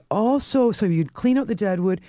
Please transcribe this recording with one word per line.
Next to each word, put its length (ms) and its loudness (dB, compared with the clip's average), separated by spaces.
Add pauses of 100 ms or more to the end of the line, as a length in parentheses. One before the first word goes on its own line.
(120)
also, 580 0
so 160 -2
you'd 260 0
clean 260 0
out 100 -2
the 80 -2
dead 240 -2
wood, 280 -2